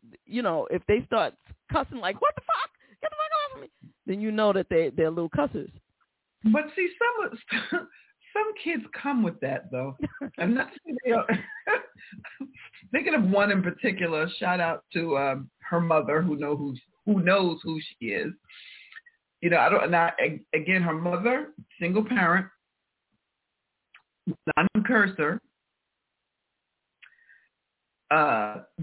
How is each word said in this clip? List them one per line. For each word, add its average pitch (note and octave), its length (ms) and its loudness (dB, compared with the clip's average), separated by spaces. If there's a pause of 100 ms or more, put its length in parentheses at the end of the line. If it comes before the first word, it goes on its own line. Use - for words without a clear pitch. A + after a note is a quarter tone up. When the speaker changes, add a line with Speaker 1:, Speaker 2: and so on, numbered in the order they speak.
(260)
Speaker 1:
you A#3+ 160 -4
know, E3 300 0
if F3 160 -2
they G#3 180 2
start G3 280 0 (360)
cussing C#4+ 280 -2
like, G3 240 -4
"What D5+ 140 2
the - 60 -12
fuck? D#5 280 -2 (320)
Get D#5 100 -6
the D#5 60 -16
fuck D5+ 340 -4
off C5 60 -16
of - 60 -16
me," - 260 -20 (160)
then G3 160 -4
you A3 100 -2
know G#3+ 220 4
that F#3+ 160 -2
they, E3 260 2
they're D#3+ 140 2
little E3 200 -4
cussers. - 400 -4 (760)
Speaker 2:
But C#4+ 200 4 (100)
see, F4+ 140 0 (100)
some A#4 320 0
of, A#3 60 -12 (340)
<laughs> - 160 -4 (460)
some G#4+ 200 0 (100)
kids D#4+ 200 -4 (180)
come C#4 220 2
with E3+ 180 -2
that, C3+ 300 -4
though. C3 240 -6 (220)
Speaker 1:
<laughs> - 220 -12
Speaker 2:
I'm F3+ 140 2
not C4 160 -2 (160)
saying D4+ 200 -8
they B3 60 2
are. A3+ 160 0
<laughs> - 1600 -8
Thinking D#4 240 0
of A#3 140 4
one G3+ 220 4
in F#3+ 120 2
particular, F3 640 -2 (120)
shout F3+ 200 0
out E3 240 -2 (100)
to, E3 240 0
um, C3+ 320 -2 (200)
her E3+ 100 2
mother, D#3 420 2
who E3 140 2
know D3 220 -2
who, C#3+ 180 -6 (300)
who G3+ 180 4
knows F3+ 400 4
who D#3+ 160 -6
she - 280 -10
is. G2+ 260 -4 (1080)
You E3+ 80 2
know, E3+ 80 4
I B2 120 6
don't. - 220 2
Now, E3+ 200 4 (100)
a-, D#3+ 200 -2 (120)
again, F3 280 2
her E3+ 120 2
mother, F3+ 600 -2 (260)
single F#3 260 0
parent, F#3+ 400 2 (2000)
non-cursor. F#3+ 840 2 (2750)
Uh, A#2 500 2 (220)